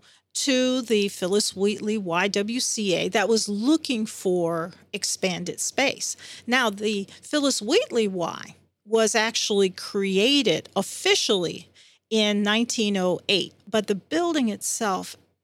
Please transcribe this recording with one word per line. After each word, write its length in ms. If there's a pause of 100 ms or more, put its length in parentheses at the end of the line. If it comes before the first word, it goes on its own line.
(360)
to 440
the 280
Phyllis 460
Wheatley 440
Y 300
W 300
C 360
A 160
that 180
was 180
looking 600
for 640 (220)
expanded 640
space. 560 (300)
Now, 240
the 360 (140)
Phyllis 400
Wheatley 480
Y 480 (300)
was 280
actually 540
created 1080
officially 920 (400)
in 340
nineteen 540
oh 320
eight, 240 (160)
but 180
the 80
building 540
itself, 640 (300)